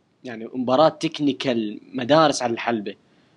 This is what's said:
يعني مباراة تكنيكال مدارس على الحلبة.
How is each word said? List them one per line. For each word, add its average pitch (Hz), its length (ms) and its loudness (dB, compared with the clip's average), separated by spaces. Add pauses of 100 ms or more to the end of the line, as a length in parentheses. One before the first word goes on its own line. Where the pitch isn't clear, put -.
(240)
يعني 113 300 -12
مباراة 131 360 4
تكنيكال 135 880 -2 (140)
مدارس 139 500 4
على 117 100 -2
الحلبة. 107 420 -4 (420)